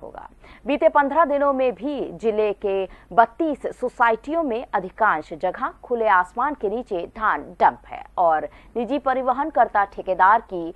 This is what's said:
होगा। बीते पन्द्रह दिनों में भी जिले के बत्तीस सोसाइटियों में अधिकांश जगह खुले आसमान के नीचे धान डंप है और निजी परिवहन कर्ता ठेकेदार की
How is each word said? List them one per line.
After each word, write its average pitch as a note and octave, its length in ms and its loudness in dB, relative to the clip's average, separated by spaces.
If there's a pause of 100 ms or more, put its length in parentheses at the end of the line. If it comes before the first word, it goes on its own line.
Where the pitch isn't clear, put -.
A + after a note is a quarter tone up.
होगा। - 280 -18 (380)
बीते D4 220 4
पन्द्रह D4 360 4
दिनों C#4 280 0
में C4 220 0
भी A#3+ 360 -6
जिले G#3 420 0
के G3 320 -2 (280)
बत्तीस C4 520 0
सोसाइटियों B3 800 -2
में B3 300 -6
अधिकांश F#3 600 -2
जगह F#3 400 -6 (100)
खुले A3+ 240 -2
आसमान A3 460 2
के G#3 160 -6
नीचे G3 460 -6
धान F#3+ 260 -2
डंप F#3+ 440 0
है - 180 -16 (140)
और D#3 320 2 (280)
निजी A#3+ 220 -4
परिवहन C4 500 -2
कर्ता A3 360 2
ठेकेदार F#3+ 560 2
की E3+ 340 -8